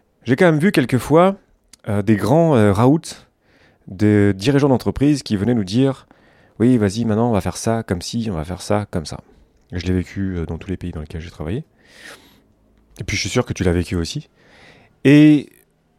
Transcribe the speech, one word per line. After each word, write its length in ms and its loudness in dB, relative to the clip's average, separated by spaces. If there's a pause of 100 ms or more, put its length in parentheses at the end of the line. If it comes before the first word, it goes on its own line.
(240)
j'ai 120 0
quand 100 4
même 120 4
vu 140 0
quelquefois, 640 2 (500)
euh, 140 -2
des 160 2
grands, 400 2
euh, 160 4
raouts 540 0 (600)
de 460 2
dirigeants 360 0
d'entreprise 520 0
qui 140 -4
venaient 160 0
nous 120 -2
dire : « 420 -2 (520)
Oui, 200 4
vas-y, 260 0
maintenant, 240 0
on 40 -2
va 100 0
faire 160 -6
ça 240 -4
comme 180 -6
ci, 300 -8
on 40 -6
va 100 -6
faire 180 -12
ça 280 -2
comme 140 -6
ça. » 160 -14 (520)
Je 140 -8
l'ai 80 0
vécu, 420 -6
euh, 80 -6
dans 140 -10
tous 100 -18
les 80 -8
pays 140 -10
dans 100 -12
lesquels 220 -14
j'ai 80 -18
travaillé. 340 -10 (1400)
Et 40 -10
puis, 120 -6
je 60 -6
suis 80 -6
sûr 160 -2
que 80 -6
tu 100 -4
l'as 80 2
vécu 240 -4
aussi. 320 -8 (760)
Et 440 6 (500)